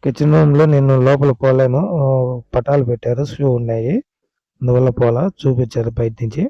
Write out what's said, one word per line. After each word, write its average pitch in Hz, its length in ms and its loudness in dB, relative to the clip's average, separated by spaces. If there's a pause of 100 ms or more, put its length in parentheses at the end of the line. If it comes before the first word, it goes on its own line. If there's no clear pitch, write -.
కిచెన్ 147 320 0
రూమ్ 151 240 4
లో 156 120 4
నేను 139 220 2 (140)
లోపల 139 240 2 (100)
పోలేను, 131 400 2 (160)
ఆ, 139 80 0 (480)
పటాలు 139 360 0
పెట్టారు, 120 420 -2
షూ 143 140 -4 (140)
ఉన్నాయి, 117 340 -2 (680)
అందువల్ల 123 300 2 (100)
పోలా, 120 220 0 (180)
చూపించారు 120 580 -2
బయట 113 240 -2
నుంచి. 120 260 -4